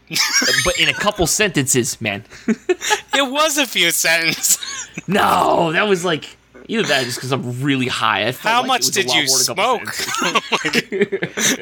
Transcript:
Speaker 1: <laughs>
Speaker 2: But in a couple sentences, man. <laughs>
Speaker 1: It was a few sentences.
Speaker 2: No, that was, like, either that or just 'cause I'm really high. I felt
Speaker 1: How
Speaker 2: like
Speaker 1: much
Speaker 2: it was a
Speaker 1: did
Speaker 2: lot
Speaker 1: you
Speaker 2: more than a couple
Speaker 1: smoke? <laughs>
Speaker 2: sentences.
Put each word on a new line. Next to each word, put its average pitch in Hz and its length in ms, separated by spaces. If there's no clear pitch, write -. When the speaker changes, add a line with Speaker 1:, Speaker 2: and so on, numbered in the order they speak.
Speaker 1:
<laughs> - 560
Speaker 2:
But 180 120
in 160 120
a - 20
couple 190 340
sentences, 147 720
man. 104 240
<laughs> 226 100
Speaker 1:
It 269 160
was 294 280
a 277 80
few 180 240
sentences. 165 680
Speaker 2:
No, 185 640
that 190 160
was, 185 160
like, 165 320
either 196 180
that 139 180
or - 20
just 123 160
'cause 127 120
I'm 123 300
really 135 260
high. 107 380
I 127 60
felt 214 220
Speaker 1:
How 247 60
Speaker 2:
like 254 80
Speaker 1:
much 254 140
Speaker 2:
it - 40
was - 100
a 208 60
Speaker 1:
did 165 60
Speaker 2:
lot - 80
Speaker 1:
you 147 100
Speaker 2:
more 131 120
than 127 140
a - 20
couple 196 320
Speaker 1:
smoke? - 680
<laughs> 214 100
Speaker 2:
sentences. 202 1000